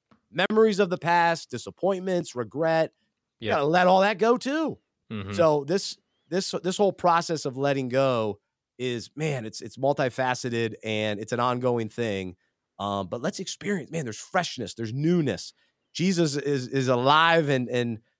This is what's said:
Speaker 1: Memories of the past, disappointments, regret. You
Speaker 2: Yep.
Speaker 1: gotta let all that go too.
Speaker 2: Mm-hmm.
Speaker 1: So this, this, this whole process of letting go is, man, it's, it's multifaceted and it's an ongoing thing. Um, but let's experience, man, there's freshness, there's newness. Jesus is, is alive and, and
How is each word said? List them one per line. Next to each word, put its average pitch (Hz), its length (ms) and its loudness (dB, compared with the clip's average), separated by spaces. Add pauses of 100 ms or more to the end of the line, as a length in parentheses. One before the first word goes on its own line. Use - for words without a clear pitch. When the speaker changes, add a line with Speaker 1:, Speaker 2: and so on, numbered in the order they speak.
(320)
Speaker 1:
Memories 208 460 2
of 196 100 4
the 175 80 -4
past, 170 540 2
disappointments, 180 840 -4
regret. 160 600 0 (460)
You 110 80 -6
Speaker 2:
Yep. 196 80 2
Speaker 1:
gotta 143 100 0
let 180 200 4
all 185 140 6
that 202 160 2
go 226 220 2
too. 294 400 -4 (340)
Speaker 2:
Mm-hmm. 101 220 -6
Speaker 1:
So 151 300 4
this, 175 340 -4 (320)
this, 180 320 -4
this 180 160 -2
whole 202 160 4
process 170 500 2
of 131 140 -6
letting 135 320 0
go 120 480 2 (400)
is, 120 360 -6
man, 143 300 -4
it's, 110 160 -12
it's 113 160 -14
multifaceted 127 1040 -2
and 107 380 -2
it's 110 120 -10
an 120 80 -2
ongoing 123 500 0
thing. 98 460 -4 (420)
Um, 98 300 -4
but 117 120 -8
let's 156 180 -6
experience, 196 520 -6
man, 165 140 -6
there's 110 140 -8
freshness, - 540 -4
there's 113 220 -8
newness. 147 580 0 (420)
Jesus 165 420 2
is, 139 320 -2
is 131 200 0
alive 151 600 4
and, 123 220 0
and 120 300 -2 (200)